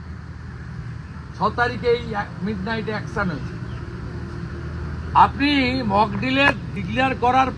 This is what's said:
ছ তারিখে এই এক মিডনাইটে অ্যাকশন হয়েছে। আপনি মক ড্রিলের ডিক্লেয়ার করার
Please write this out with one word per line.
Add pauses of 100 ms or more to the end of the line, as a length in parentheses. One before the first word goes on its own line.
(1300)
ছ (180)
তারিখে
এই (100)
এক (140)
মিডনাইটে
অ্যাকশন
হয়েছে। (1700)
আপনি (420)
মক
ড্রিলের (200)
ডিক্লেয়ার (100)
করার